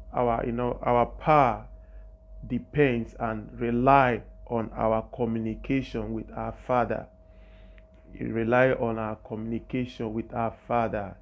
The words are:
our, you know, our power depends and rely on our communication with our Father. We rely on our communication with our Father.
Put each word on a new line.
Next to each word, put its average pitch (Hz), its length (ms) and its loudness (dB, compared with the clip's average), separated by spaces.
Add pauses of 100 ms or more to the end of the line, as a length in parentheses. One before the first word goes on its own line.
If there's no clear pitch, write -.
(120)
our, 120 320 0
you 123 80 -2
know, 123 300 -2
our 120 240 4
power 127 600 2 (800)
depends 123 720 0
and 110 280 -4 (120)
rely 123 640 6 (240)
on 113 280 -2
our 113 280 2 (120)
communication 113 1000 -4
with 110 220 -6
our 113 180 -6
Father. 113 540 0 (1040)
We 120 140 -8
rely 117 460 4
on 117 260 -2
our 110 180 -4
communication 113 960 -6
with 113 220 -6
our 113 180 -2 (140)
Father. 110 560 -2